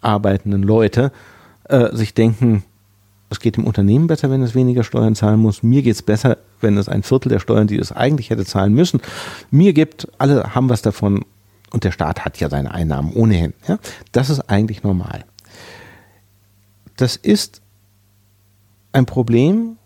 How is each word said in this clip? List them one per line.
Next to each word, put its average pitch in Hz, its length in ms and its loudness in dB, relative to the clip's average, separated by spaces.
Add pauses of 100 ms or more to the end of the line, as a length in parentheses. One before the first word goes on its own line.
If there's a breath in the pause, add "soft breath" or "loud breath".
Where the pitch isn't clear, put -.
arbeitenden 101 600 0
Leute, 113 500 2 (520 loud breath)
äh, 120 300 2
sich 113 200 -4
denken, 113 480 2 (680)
es - 100 -10
geht - 160 -2
dem 113 80 -2
Unternehmen 110 420 2
besser, 151 240 0
wenn 135 120 0
es 117 120 -4
weniger 123 300 2
Steuern 110 300 0
zahlen 107 260 2
muss. 107 220 0
Mir 127 200 2
geht's 117 200 0
besser, 107 360 0 (220)
wenn 104 180 2
es 101 100 -2
ein 101 140 -4
Viertel 131 260 0
der 113 120 0
Steuern, 110 260 2
die 104 100 -2
es - 160 -4
eigentlich 139 380 -2
hätte 107 160 -4
zahlen 101 260 0
müssen, 147 300 2 (480 loud breath)
mir 165 240 4
gibt. 156 420 -2
Alle 139 380 0
haben 131 160 0
was 117 100 0
davon 101 460 -2 (440)
und 113 140 -6
der 90 80 0
Staat - 320 -6
hat - 160 -8
ja 82 80 -4
seine 69 240 -6
Einnahmen 78 400 -4
ohnehin. 98 400 2 (140)
Ja? 196 120 -2 (340 loud breath)
Das 131 180 0
ist 139 180 -4
eigentlich 104 340 -2
normal. 92 440 -4 (1700 loud breath)
Das 127 200 -2
ist - 440 -2 (1300)
ein 131 140 2
Problem 151 800 0